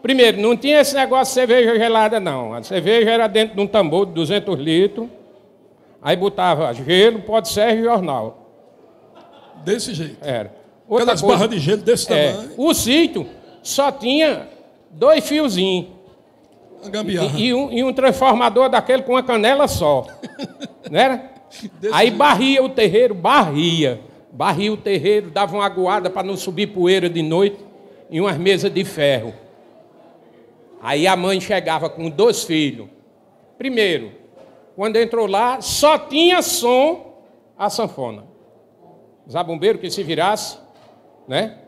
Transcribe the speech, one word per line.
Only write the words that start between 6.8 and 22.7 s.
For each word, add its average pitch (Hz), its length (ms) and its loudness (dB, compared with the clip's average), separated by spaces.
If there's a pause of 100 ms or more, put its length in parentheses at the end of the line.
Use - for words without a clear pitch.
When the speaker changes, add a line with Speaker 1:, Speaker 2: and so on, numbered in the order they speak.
Speaker 1:
pó 214 180 -2
de - 100 -2
serra 220 260 2
e 226 100 -2
jornal. 151 640 -2 (1160)
Speaker 2:
Desse 214 300 -4
jeito. 147 260 -10
Speaker 1:
Era. 120 320 -6 (360)
Outra 247 160 0
Speaker 2:
Aquelas 220 160 0
Speaker 1:
coisa, 202 160 4
Speaker 2:
barras 208 140 0
de 202 100 -4
gelo 185 220 -2
desse 226 300 0
Speaker 1:
é, 147 200 2
Speaker 2:
tamanho. - 240 -10
Speaker 1:
o 294 180 0
sítio 254 540 0 (340)
só 277 300 0
tinha 262 560 -2 (420)
dois 254 340 4
fiozinhos. 190 640 -2 (1000)
Speaker 2:
A 208 40 -14
gambiarra. 185 500 -4
Speaker 1:
E, 220 80 0
e 247 80 0
um, 269 160 -2
e 240 140 -2
um 254 80 -2
transformador 262 760 2
daquele 254 360 2
com 240 80 -2
uma 254 100 2
canela 247 460 2
só. 147 360 0 (420)
Speaker 2:
<laughs> - 440 -18
Speaker 1:
Não 151 80 0
era? 254 320 0 (500)
Speaker 2:
Desse 202 140 -4
Speaker 1:
Aí 214 140 4
Speaker 2:
jeito. - 100 -4
Speaker 1:
barria 269 420 4
o 262 80 0
terreiro, 220 460 2